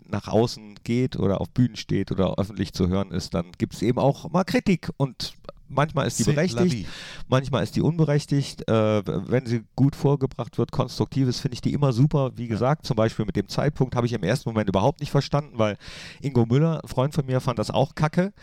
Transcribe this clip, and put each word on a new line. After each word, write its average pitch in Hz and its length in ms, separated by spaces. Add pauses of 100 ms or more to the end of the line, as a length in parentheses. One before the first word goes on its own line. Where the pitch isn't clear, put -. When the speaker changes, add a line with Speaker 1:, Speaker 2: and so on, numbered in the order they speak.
Speaker 1:
nach 104 220
außen 107 560
geht 123 320
oder 98 240
auf - 80
Bühnen 117 280
steht 101 360
oder 92 260
öffentlich 98 360
zu 92 140
hören 95 220
ist, - 220
dann 87 240
gibt's - 240
eben 120 180
auch 127 320
mal 185 140
Kritik - 540
und - 360 (380)
manchmal 143 360
ist - 100
die 123 60
Speaker 2:
C'est - 40
la - 60
Speaker 1:
berechtigt, 170 380
Speaker 2:
vie. 101 140 (420)
Speaker 1:
manchmal 131 340
ist - 140
die - 40
unberechtigt. 147 880
Äh, 107 380
w-, 92 240
wenn 127 160
sie 113 160 (140)
gut 139 200
vorgebracht 139 640
wird, 117 140
konstruktiv 127 560
ist, 123 120
finde 127 140
ich - 60
die 123 120
immer 143 200
super. 135 440
Wie 117 80
Speaker 2:
Ja. 117 40
Speaker 1:
gesagt, 120 380
zum 117 100
Beispiel 110 280
mit 98 120
dem 101 120
Zeitpunkt 135 480
habe 117 100
ich 113 60
im 110 120
ersten 120 240
Moment 110 200
überhaupt 98 320
nicht 147 120
verstanden, 143 460
weil 107 180 (440)
Ingo 127 260
Müller, 151 360
ein - 60
Freund 135 260
von 139 120
mir, 127 140
fand 123 180
das 107 120
auch 131 240
kacke, 180 380 (100)